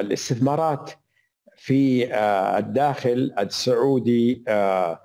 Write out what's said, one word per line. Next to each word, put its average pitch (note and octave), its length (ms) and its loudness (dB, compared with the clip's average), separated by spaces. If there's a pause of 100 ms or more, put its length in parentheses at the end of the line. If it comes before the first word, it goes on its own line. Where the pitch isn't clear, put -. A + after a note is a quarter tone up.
الاستثمارات C#3 880 -2 (640)
في، C3 580 0
آه، G2+ 440 0
الداخل B2+ 800 -2
السعودي، A#2+ 1080 0
آه، F#2+ 560 0